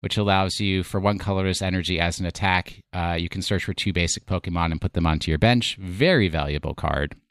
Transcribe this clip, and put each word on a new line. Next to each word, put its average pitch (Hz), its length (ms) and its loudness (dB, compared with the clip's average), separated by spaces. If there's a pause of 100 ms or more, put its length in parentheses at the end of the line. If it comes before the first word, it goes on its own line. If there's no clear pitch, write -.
which - 160 -4
allows 95 420 2
you 95 240 0
for - 160 -4
one 101 180 2
colorless 95 460 -2
energy 90 380 -2
as 85 180 0
an 92 80 -4
attack. 90 540 -2 (120)
Uh, 87 240 -2
you 85 120 -4
can 92 140 -6
search 95 200 -2
for 98 120 -4
two - 180 -2
basic 85 340 0
Pokemon 87 460 0
and 78 80 -2
put - 140 -4
them 85 120 2
onto 80 240 2
your 78 80 2
bench. 117 380 4
Very 104 500 2
valuable 73 480 -2
card. 71 400 -2 (160)